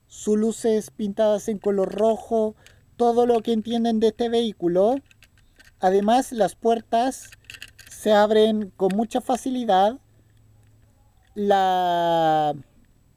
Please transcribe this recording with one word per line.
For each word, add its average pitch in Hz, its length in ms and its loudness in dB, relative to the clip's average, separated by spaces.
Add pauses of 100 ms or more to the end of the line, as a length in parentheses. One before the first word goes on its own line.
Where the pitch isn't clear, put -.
(120)
Sus 214 280 -2
luces 214 500 -2
pintadas 214 600 -2
en 208 100 -6
color 190 340 -2
rojo. 214 600 -2 (420)
Todo 240 300 2
lo 233 140 2
que 233 120 -2
entienden 226 460 -2
de 226 80 4
este 233 200 -2
vehículo. 214 680 0 (840)
Además, 202 520 2
las 208 240 -2
puertas 233 720 -2 (640)
se - 200 -2
abren 214 640 2
con 190 200 0
mucha 226 260 -4
facilidad. 233 800 0 (1400)
La... 175 1200 0 (600)